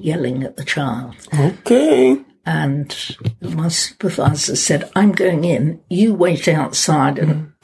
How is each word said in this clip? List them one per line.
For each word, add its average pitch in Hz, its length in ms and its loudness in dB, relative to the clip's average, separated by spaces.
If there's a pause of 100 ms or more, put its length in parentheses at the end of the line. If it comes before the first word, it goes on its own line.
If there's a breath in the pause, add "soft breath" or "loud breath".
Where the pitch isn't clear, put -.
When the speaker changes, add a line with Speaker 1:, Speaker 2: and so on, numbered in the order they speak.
Speaker 1:
yelling 131 420 -2
at - 120 -10
the 139 80 -8
child. 127 500 -6 (240)
Speaker 2:
Okay. 262 840 4 (260)
Speaker 1:
And 147 460 -4 (460)
my 170 260 -4
supervisor 156 880 -2
said, - 400 0
"I'm 202 160 4
going 180 320 2
in, 165 380 0 (100)
you 202 240 2
wait 175 320 0
outside 143 720 0
and 156 140 0
Speaker 2:
Mm-hmm. - 120 -4 (200)